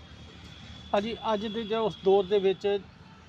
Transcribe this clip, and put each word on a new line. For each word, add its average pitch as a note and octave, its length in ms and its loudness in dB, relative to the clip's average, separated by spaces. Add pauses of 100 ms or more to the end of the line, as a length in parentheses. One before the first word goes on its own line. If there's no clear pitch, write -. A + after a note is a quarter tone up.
(920)
ਭਾਜੀ, G#3+ 260 0 (180)
ਅੱਜ G#3 120 -2
ਦੇ A3+ 180 -6
ਜੋ G#3+ 160 -2
ਉਸ G#3 240 -2
ਦੌਰ G3 200 8
ਦੇ G3 140 2
ਵਿੱਚ G3 400 2 (500)